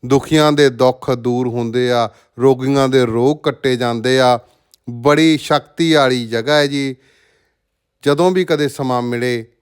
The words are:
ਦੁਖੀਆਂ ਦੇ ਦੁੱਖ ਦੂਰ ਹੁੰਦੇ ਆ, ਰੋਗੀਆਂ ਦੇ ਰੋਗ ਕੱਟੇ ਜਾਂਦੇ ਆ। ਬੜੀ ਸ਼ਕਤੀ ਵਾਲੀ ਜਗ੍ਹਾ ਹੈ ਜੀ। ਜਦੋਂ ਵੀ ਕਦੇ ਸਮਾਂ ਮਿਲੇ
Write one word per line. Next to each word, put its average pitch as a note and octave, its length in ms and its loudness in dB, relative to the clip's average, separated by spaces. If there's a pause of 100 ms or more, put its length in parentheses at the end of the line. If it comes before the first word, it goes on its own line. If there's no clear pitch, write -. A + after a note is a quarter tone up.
ਦੁਖੀਆਂ D3+ 460 2
ਦੇ C#3+ 180 4
ਦੁੱਖ B2+ 420 -2
ਦੂਰ B2 360 -2
ਹੁੰਦੇ A#2+ 440 -4
ਆ, A#2 180 0 (300)
ਰੋਗੀਆਂ C3+ 500 2
ਦੇ C3 160 4
ਰੋਗ A#2+ 320 0
ਕੱਟੇ C3+ 380 -2
ਜਾਂਦੇ A#2+ 440 -2
ਆ। B2 200 4 (500)
ਬੜੀ D3 480 2
ਸ਼ਕਤੀ D#3+ 560 -2
ਵਾਲੀ B2+ 340 2
ਜਗ੍ਹਾ A#2 280 -2
ਹੈ D3 120 2
ਜੀ। C#3 280 -6 (1080)
ਜਦੋਂ D#3 260 2
ਵੀ F#3 140 0
ਕਦੇ D3 220 0
ਸਮਾਂ B2+ 340 -2
ਮਿਲੇ A#2+ 440 -4 (160)